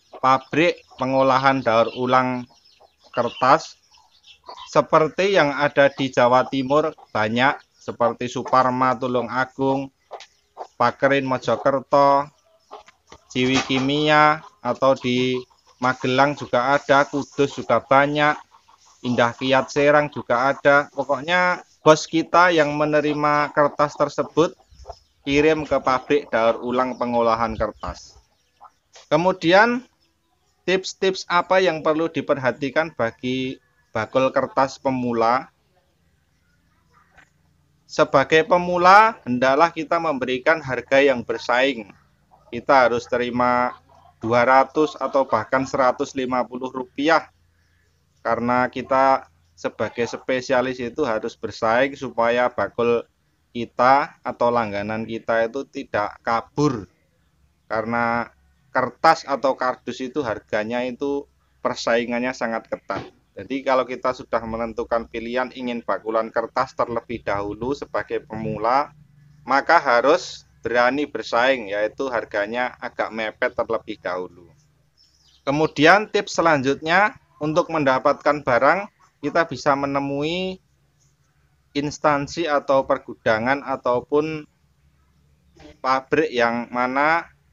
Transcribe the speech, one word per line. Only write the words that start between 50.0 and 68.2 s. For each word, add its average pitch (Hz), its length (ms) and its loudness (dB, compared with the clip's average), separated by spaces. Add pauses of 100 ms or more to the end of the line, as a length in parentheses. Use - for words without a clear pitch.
spesialis 127 720 -4
itu 123 240 -4
harus 113 320 -4
bersaing 117 560 -2
supaya 120 560 0
bakul 117 560 -2 (480)
kita 127 720 0
atau 120 240 0
langganan 110 560 -4
kita 113 400 -2
itu 127 160 -8
tidak 117 640 -8
kabur. 117 640 -2 (800)
Karena 117 640 -4 (400)
kertas 131 560 2
atau 135 240 -2
kardus 127 480 -6
itu 127 240 -8
harganya 110 560 -4
itu 143 480 -6 (320)
persaingannya 120 720 -2
sangat 113 320 -6
ketat. - 400 -10 (320)
Jadi, 131 240 -8
kalau 131 240 0
kita 127 240 -6
sudah 120 320 -6
menentukan 113 640 -6
pilihan 120 480 -6
ingin 123 320 -8
bakulan 110 480 -4
kertas 123 400 -4
terlebih 117 480 -6
dahulu 104 560 -6
sebagai - 480 -8